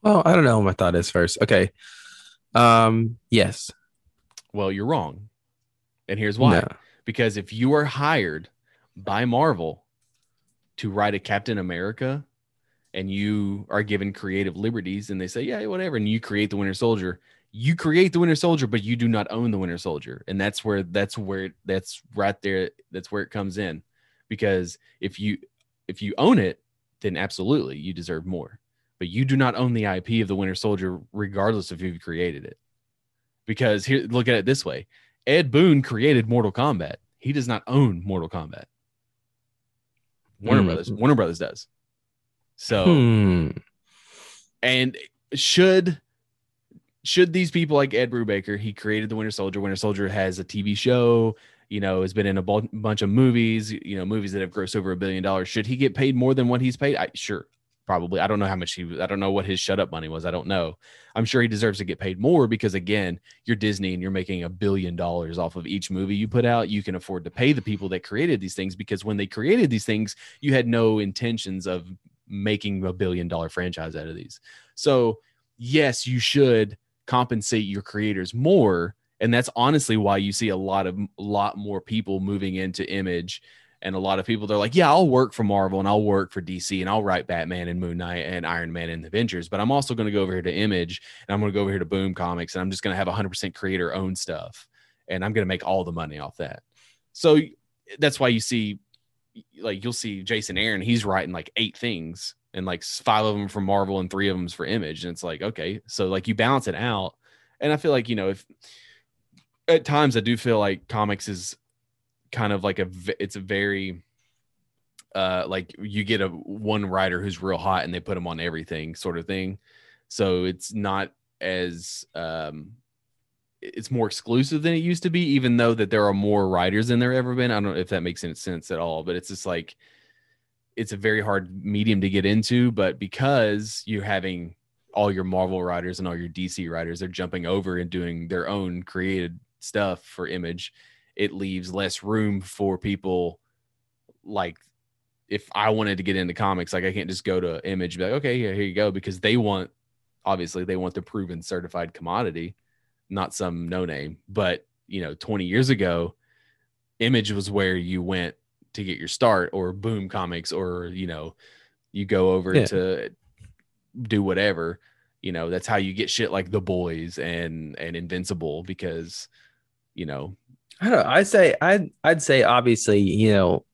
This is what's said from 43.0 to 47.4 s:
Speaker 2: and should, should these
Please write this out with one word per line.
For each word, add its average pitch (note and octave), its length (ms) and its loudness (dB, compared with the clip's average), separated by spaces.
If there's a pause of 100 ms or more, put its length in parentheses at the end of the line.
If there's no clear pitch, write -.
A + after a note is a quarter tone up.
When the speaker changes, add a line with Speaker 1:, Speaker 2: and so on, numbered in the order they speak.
Speaker 2:
and B2+ 360 2 (360)
should, F3+ 640 4 (1040)
should F3 300 4
these F3+ 160 2